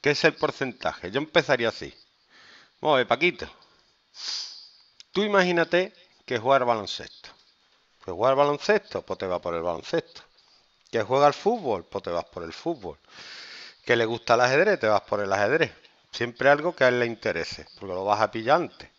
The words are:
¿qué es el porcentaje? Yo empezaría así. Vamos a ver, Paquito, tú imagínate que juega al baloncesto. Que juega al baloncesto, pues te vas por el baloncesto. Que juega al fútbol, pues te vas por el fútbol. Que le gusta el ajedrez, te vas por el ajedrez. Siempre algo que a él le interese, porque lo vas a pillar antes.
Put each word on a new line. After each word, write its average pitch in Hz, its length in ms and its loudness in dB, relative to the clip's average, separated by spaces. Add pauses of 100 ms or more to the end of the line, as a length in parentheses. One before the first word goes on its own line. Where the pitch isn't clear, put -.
¿qué 147 120 2
es 143 120 -2
el 151 100 4
porcentaje? 120 760 -6
Yo 113 80 -2
empezaría 143 500 0
así. 76 260 -8 (840)
Vamos 151 140 2
a 131 40 4
ver, 120 100 2
Paquito, 139 380 0 (1700)
tú 190 100 0
imagínate 180 720 2 (320)
que 123 140 -4
juega 131 180 4
al 123 80 4
baloncesto. - 680 -4 (760)
Que 95 80 -8
juega 107 180 2
al 135 60 2
baloncesto, 147 680 0
pues - 160 -8
te 98 80 -6
vas 90 140 -2
por 85 140 -4
el 82 80 -4
baloncesto. - 600 -6 (680)
Que 113 120 -2
juega 131 240 2
al 143 80 4
fútbol, 156 500 -4
pues - 200 -8
te 92 60 -6
vas 85 140 -4
por - 180 -14
el 82 100 -12
fútbol. 107 460 -10 (880)
Que 123 120 4
le 117 100 4
gusta 117 280 0
el 117 60 4
ajedrez, 151 400 2
te 113 80 0
vas 104 140 2
por - 180 -4
el 98 120 -2
ajedrez. 110 400 0 (400)
Siempre 127 360 0
algo 151 260 2
que 139 100 2
a 127 40 8
él 123 100 2
le 120 80 2
interese, 87 600 -6 (120)
porque 95 160 -8
lo 95 100 -6
vas 104 160 0
a 107 100 2
pillar 117 260 0
antes. 160 320 -6 (100)